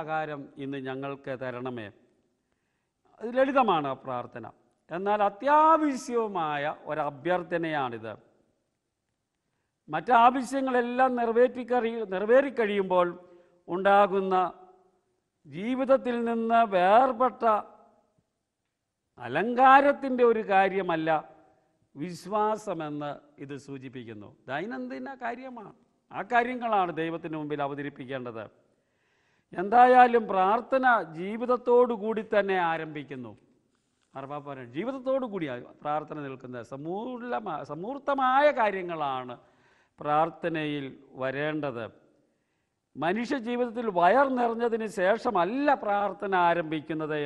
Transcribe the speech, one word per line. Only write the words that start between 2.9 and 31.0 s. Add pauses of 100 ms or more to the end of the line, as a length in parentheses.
അത്
ലളിതമാണ്
ആ (100)
പ്രാർത്ഥന, (500)
എന്നാൽ
അത്യാവശ്യവുമായ (280)
ഒരഭ്യർത്ഥനയാണിത്. (1800)
മറ്റാവശ്യങ്ങളെല്ലാം (100)
നിറവേറ്റിക്കറി-,
നിറവേറിക്കഴിയുമ്പോൾ (680)
ഉണ്ടാകുന്ന (1200)
ജീവിതത്തിൽ (120)
നിന്ന് (160)
വേർപെട്ട (1800)
അലങ്കാരത്തിൻ്റെ
ഒരു (100)
കാര്യമല്ല (920)
വിശ്വാസമെന്ന് (340)
ഇത് (100)
സൂചിപ്പിക്കുന്നു. (220)
ദൈനംദിന (140)
കാര്യമാണ്. (440)
ആ (140)
കാര്യങ്ങളാണ് (120)
ദൈവത്തിന്
മുമ്പിൽ
അവതരിപ്പിക്കേണ്ടത്. (1160)
എന്തായാലും
പ്രാർത്ഥന (320)